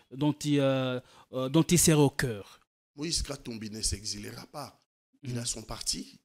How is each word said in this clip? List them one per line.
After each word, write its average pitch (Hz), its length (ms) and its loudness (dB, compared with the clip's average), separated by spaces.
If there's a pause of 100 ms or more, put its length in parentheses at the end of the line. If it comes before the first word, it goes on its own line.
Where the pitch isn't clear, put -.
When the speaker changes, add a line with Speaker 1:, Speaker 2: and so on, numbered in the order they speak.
(120)
Speaker 1:
dont 143 200 0
il, 143 280 2
euh, 131 400 0 (320)
euh, 131 160 -2
dont 156 160 4
il 180 140 4
serait 165 220 6
au 139 100 6
cœur. 110 500 -8 (360)
Speaker 2:
Moïse 151 260 -4
Katumbi 117 480 -10
ne 107 120 -10
s'exilera 107 640 -8
pas. 135 320 -16 (460)
Il 127 80 -8
Speaker 1:
Mhm. 120 60 -4
Speaker 2:
a 120 60 -8
son 117 180 -6
parti - 640 -8